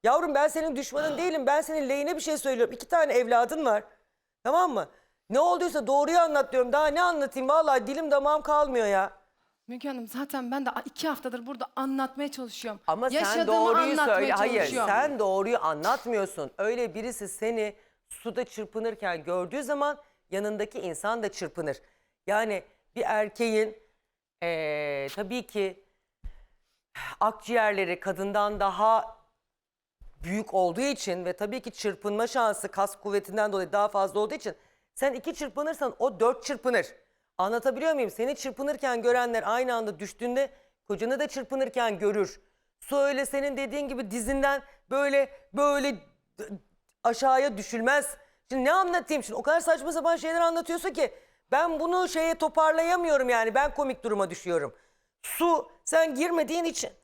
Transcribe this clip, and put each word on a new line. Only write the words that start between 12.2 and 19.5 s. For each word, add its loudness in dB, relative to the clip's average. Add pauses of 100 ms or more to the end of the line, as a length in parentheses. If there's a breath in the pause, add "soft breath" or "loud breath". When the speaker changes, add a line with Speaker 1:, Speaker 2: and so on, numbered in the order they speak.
Speaker 2:
çalışıyorum. -10
Speaker 1:
Ama 0
sen -2
Speaker 2:
Yaşadığımı 2
Speaker 1:
doğruyu 6
Speaker 2:
anlatmaya 4
Speaker 1:
söyle. 2
Hayır, 2
Speaker 2:
çalışıyorum. 0
Speaker 1:
sen 2
doğruyu 2
anlatmıyorsun. -2
Öyle -2
birisi -8
seni -4 (340 soft breath)
suda -8
çırpınırken -6
gördüğü -4